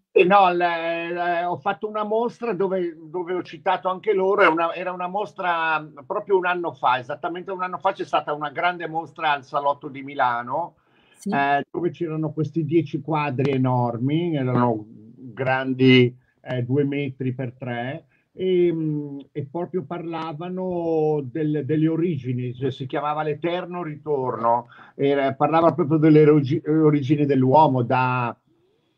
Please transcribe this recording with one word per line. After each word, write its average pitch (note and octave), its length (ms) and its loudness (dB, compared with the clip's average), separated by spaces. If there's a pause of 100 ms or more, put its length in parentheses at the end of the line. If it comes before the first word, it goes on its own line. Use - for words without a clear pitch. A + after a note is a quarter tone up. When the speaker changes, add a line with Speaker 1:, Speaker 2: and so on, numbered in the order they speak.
(120)
Speaker 1:
Eh, - 120 6
no, F#3+ 280 6
l-, F3 60 -2
l-, E3+ 880 -2
ho F3 120 -4
fatto G3+ 300 -4
una G#3+ 140 -4
mostra A3+ 500 -2
dove, F3+ 460 -2
dove E3 360 -8
ho F3+ 80 -4
citato F#3 460 -4
anche F#3 240 -2
loro, G3 300 2
è F3 60 6
una, E3 260 0
era F3+ 180 -8
una F3+ 140 -8
mostra E3+ 800 -4 (180)
proprio G3+ 320 -2
un F3+ 100 2
anno F3 260 -2
fa, B2+ 260 0
esattamente E3+ 540 -8
un F#3 100 -8
anno F3+ 160 -8
fa F#3+ 140 0
c'è F#3+ 120 -6
stata D#3 280 -2
una D3 180 -6
grande E3+ 380 -2
mostra D#3+ 440 -4
al C#3 120 -4
Salotto C#3+ 440 -2
di C3+ 140 -12
Milano, C3+ 720 -2 (360)
Speaker 2:
Sì. - 180 -10
Speaker 1:
eh, C#3+ 400 2
dove E3+ 200 -2
c'erano D#3 420 -4
questi D#3 320 -2
dieci D#3 360 0
quadri C#3+ 520 -2
enormi, C3 800 0
erano B2 540 0
grandi, C3 1200 2 (300)
eh, B2+ 220 -6
due C3+ 200 0
metri C#3 480 -4
per B2+ 240 -8
tre, B2 500 -8 (260)
e, F3+ 400 2
mm, D3+ 460 -4 (120)
e C3+ 160 -10
proprio F3 380 -8
parlavano E3 1400 -4 (100)
del, D3+ 340 -2
delle D3+ 240 0
origini, C3 640 -2
cioè B2+ 180 -4
si B2+ 140 -10
chiamava D3+ 360 -4
L'Eterno F3 640 -4
Ritorno, B2+ 840 -2 (300)
era, C#3 380 2
parlava D#3+ 380 4
proprio D#3 260 2
delle D3+ 260 8
rogi-, D3+ 420 4
origini D3 600 2
dell'uomo, C3+ 560 4
da, B2+ 540 0 (600)